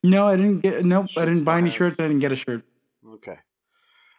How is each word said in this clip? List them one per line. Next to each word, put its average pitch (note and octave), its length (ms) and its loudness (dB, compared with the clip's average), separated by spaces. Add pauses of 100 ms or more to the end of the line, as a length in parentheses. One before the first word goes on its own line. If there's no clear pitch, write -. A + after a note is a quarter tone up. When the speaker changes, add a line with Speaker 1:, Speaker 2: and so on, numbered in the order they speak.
Speaker 1:
No, G3 240 4
I G3 80 2
didn't F#3+ 240 0
get, F3+ 260 -2
nope, F#3 200 2
I - 20 -12
Speaker 2:
Shirts, E3 240 -4
Speaker 1:
didn't E3 140 0
buy E3 120 2
any F3 120 0
Speaker 2:
no - 60 -6
Speaker 1:
shirts. F3 180 0
Speaker 2:
hats. - 80 -6
Speaker 1:
I D#3+ 80 -2
didn't D3 120 0
get C#3 100 -2
a C3 40 -2
shirt. A#2+ 260 -8 (540)
Speaker 2:
Okay. G2 240 -18 (800)